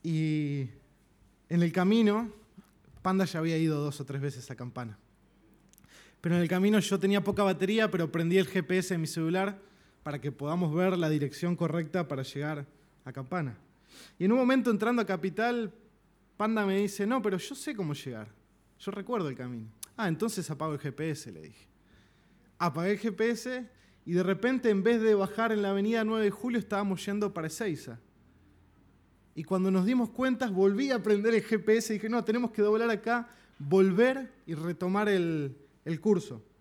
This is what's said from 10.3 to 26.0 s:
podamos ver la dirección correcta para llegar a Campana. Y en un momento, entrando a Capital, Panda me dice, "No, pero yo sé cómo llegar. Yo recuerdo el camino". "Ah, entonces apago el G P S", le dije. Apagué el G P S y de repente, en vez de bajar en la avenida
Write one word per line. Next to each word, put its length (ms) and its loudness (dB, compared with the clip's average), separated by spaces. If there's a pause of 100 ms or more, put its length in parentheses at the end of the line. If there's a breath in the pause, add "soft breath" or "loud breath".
podamos 440 -2
ver 240 2
la 100 0
dirección 480 0
correcta 520 -2
para 160 -6
llegar 420 -6 (400 soft breath)
a 60 -12
Campana. 440 -4 (600 loud breath)
Y 80 0
en 60 6
un 60 6
momento, 320 4
entrando 300 2
a 60 0
Capital, 680 -2 (640)
Panda 300 0
me 100 2
dice, 300 0
"No, 160 0
pero 160 0
yo 160 -10
sé 200 -8
cómo 200 -4
llegar. 340 -10 (500)
Yo 120 -8
recuerdo 400 -4
el 40 -8
camino". 360 -10 (260)
"Ah, 120 -2
entonces 420 -2
apago 240 -4
el 40 -8
G 140 -8
P 180 -6
S", 220 -10
le 80 -18
dije. 260 -20 (920 soft breath)
Apagué 340 0
el 80 -2
G 160 -4
P 140 2
S 400 -6 (340 soft breath)
y 80 -6
de 100 2
repente, 460 0
en 140 4
vez 180 4
de 140 6
bajar 380 0
en 100 0
la 80 0
avenida 340 0